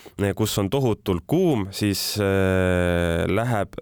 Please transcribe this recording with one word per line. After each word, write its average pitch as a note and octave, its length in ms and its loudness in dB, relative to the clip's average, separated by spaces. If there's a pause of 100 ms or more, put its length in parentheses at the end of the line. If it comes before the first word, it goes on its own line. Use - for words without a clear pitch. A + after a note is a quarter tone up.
(160)
eh, G2 180 0
kus G#2+ 240 -2
on G2 140 0
tohutult B2+ 560 0
kuum, D3+ 380 2 (100)
siis, - 480 -2
eh, F2+ 1040 2
läheb G#2 540 -2